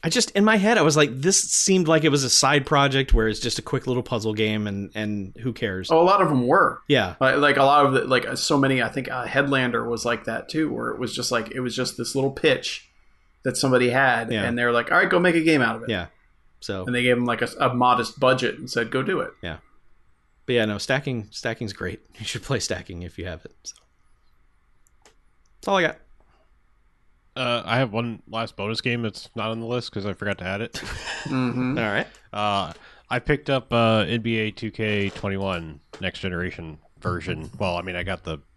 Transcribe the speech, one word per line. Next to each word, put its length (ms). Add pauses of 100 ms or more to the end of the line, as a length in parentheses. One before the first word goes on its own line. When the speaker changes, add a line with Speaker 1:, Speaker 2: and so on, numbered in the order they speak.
Speaker 1:
I 60
just, 240
in 120
my 120
head, 200
I 60
was 140
like, 160
this 280
seemed 480
like 160
it 60
was 140
a 60
side 360
project 480
where 140
it's 120
just 180
a 40
quick 240
little 160
puzzle 320
game 320
and, 280
and 460
who 120
cares? 380
Speaker 2:
Oh, 100
a 40
lot 160
of 80
them 200
were. 400
Speaker 1:
Yeah. 320
Speaker 2:
Like, 160
like, 200
a 80
lot 220
of 60
the, 120
like, 320
so 220
many, 240
I 60
think, 220
uh, 160
Headlander 640
was 160
like 200
that 240
too, 240
where 180
it 80
was 160
just 160
like, 220
it 80
was 160
just 200
this 180
little 180
pitch 580 (540)
that 120
somebody 340
had, 420
Speaker 1:
Yeah. 100
Speaker 2:
and 160
they're 140
like, 180
"All 80
right, 100
go 120
make 160
a 40
game 220
out 140
of 80
it." 40
Speaker 1:
Yeah. 180 (520)
So 260
Speaker 2:
And 80
they 120
gave 120
him, 100
like, 160
a, 60 (120)
a 120
modest 460
budget 400
and 100
said, 220
"Go 140
do 160
it." 100 (100)
Speaker 1:
Yeah. 180 (880)
But 80
yeah, 100
no, 140
stacking, 520
stacking's 420
great. 280 (100)
<laughs> 80
You 60
should 180
play 160
stacking 440
if 160
you 80
have 180
it. 180
So. 120 (1900)
That's 80
all 80
I 60
got. 160 (1400)
Speaker 3:
Uh, 280
I 140
have 140
one 360
last 280
bonus 240
game 220
that's 340
not 140
on 100
the 60
list 260
'cause 140
I 80
forgot 240
to 60
add 160
it. 120
<laughs> 100 (440)
Speaker 2:
Mm-hmm. 520
Speaker 1:
All 60
right. 220 (260)
Speaker 3:
Uh, 400 (380)
I 100
picked 300
up, 220
uh, 360
N 140
B 160
A 120
two 220
K 380
twenty-one 680 (220)
Next 180
Generation 600 (220)
version. 480 (120)
Well, 160
I 60
mean, 120
I 80
got 220
the 140 (180)